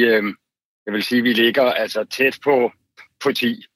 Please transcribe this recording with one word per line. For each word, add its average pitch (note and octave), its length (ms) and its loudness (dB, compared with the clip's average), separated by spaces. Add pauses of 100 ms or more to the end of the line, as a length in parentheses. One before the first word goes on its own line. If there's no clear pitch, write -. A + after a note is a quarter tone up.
øh, A2 180 2 (640)
jeg G#2 80 -6
vil G#2 100 -4
sige, B2 180 0
vi A#2+ 120 2
ligger A#2 300 2
altså G#2+ 400 -2
tæt - 400 -2
på, B2+ 280 2 (520)
på C#3 80 0
ti. A#2+ 340 -4 (100)